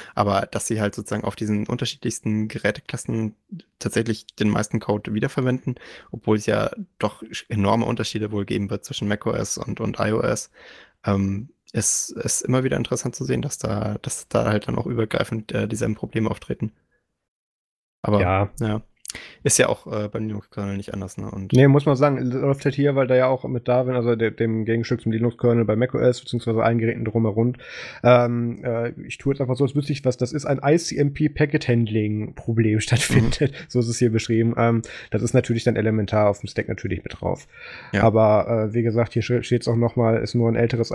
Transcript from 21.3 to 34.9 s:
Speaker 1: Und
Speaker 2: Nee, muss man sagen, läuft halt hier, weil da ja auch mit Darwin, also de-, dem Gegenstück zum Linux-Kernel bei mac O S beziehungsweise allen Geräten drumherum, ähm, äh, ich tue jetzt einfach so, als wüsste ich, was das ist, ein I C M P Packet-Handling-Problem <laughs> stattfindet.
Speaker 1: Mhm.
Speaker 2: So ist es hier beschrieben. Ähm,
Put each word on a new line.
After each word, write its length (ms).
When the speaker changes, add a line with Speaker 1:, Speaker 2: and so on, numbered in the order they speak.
Speaker 1:
Und 220
Speaker 2:
Nee, 140
muss 200
man 100
sagen, 220
läuft 360
halt 80
hier, 200
weil 120
da 80
ja 120
auch 180
mit 220
Darwin, 280
also 220
de-, 160
dem 340
Gegenstück 340
zum 120
Linux-Kernel 520
bei 120
mac 180
O 40
S 220
beziehungsweise 420
allen 160
Geräten 280
drumherum, 480
ähm, 600
äh, 280
ich 100
tue 160
jetzt 80
einfach 160
so, 80
als 100
wüsste 180
ich, 120
was 140
das 140
ist, 120
ein 180
I 140
C 220
M 160
P 160
Packet-Handling-Problem 1500
<laughs> 0
stattfindet. 720
Speaker 1:
Mhm. 20
Speaker 2:
So 120
ist 80
es 100
hier 140
beschrieben. 460
Ähm, 240